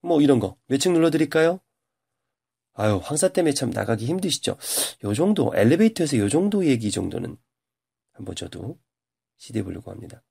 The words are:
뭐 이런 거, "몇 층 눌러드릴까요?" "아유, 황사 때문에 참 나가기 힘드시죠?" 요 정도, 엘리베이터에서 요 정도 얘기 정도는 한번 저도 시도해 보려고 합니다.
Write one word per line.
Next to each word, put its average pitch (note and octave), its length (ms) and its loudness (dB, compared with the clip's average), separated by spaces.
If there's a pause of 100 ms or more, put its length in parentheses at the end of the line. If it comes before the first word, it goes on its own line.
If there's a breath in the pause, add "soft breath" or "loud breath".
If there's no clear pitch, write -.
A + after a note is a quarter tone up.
뭐 E3+ 200 2
이런 C#3 200 6
거, - 160 -4 (100)
"몇 C3+ 120 -2
층 F3+ 140 2
눌러드릴까요?" D#3+ 680 2 (1120)
"아유, G#2 280 0
황사 D#3 260 0
때문에 E3 260 2
참 B2 160 -2
나가기 A2 360 -2
힘드시죠?" F3+ 500 -4 (480 loud breath)
요 G#2 100 0
정도, F#3 400 2
엘리베이터에서 D#3 640 4
요 G2+ 100 2
정도 F#3+ 380 2
얘기 A2+ 240 0
정도는 - 460 -6 (760)
한번 F#2+ 220 -14
저도 F#2 440 -12 (580)
시도해 A2+ 280 -8
보려고 F2+ 280 -12
합니다. - 380 -18